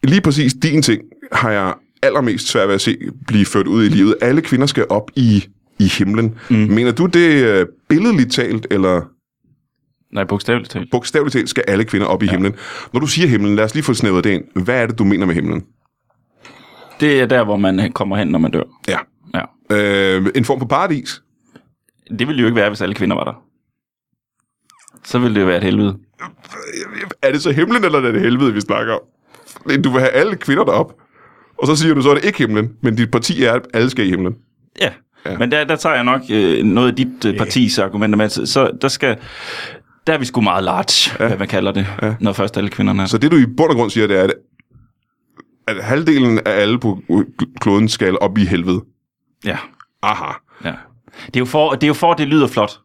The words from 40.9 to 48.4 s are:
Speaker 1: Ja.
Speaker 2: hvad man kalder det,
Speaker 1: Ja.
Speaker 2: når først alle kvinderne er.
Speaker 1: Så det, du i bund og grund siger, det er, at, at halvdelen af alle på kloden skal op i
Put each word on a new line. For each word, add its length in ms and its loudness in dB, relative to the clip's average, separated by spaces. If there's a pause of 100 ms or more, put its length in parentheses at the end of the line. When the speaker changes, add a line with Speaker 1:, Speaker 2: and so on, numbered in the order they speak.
Speaker 1:
Ja. 80 2
Speaker 2:
hvad 100 -2
man 100 -4
kalder 240 -2
det, 140 -2 (160)
Speaker 1:
Ja. 180 -2
Speaker 2:
når 120 -2
først 260 -4
alle 120 -4
kvinderne 320 0
er. 40 -2
Speaker 1:
Så 120 -2
det, 120 2
du 60 4
i 100 6
bund 240 0
og 60 2
grund 140 0
siger, 160 0
det 120 2
er, 40 4
at, 100 2 (1400)
at 160 -6
halvdelen 640 2
af 140 2
alle 180 2
på 200 -2 (600)
kloden 280 4
skal 320 0
op 180 0
i 60 4